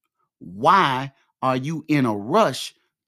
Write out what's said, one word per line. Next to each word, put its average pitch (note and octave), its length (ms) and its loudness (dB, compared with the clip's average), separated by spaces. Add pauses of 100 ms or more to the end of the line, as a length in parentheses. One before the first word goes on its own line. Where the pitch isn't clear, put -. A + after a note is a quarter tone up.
(380)
why C3+ 760 2 (280)
are C3 140 0
you C#3+ 320 -6
in D3 180 2
a A2 100 -2
rush C3+ 600 -2 (320)